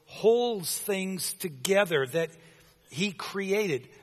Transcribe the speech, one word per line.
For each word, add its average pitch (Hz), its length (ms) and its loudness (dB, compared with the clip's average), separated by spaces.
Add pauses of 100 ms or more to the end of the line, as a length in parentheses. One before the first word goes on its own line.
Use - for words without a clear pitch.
holds 226 720 2
things 190 560 -4
together, 170 760 2
that 160 220 -2 (600)
he 190 220 0
created, 190 760 -2 (160)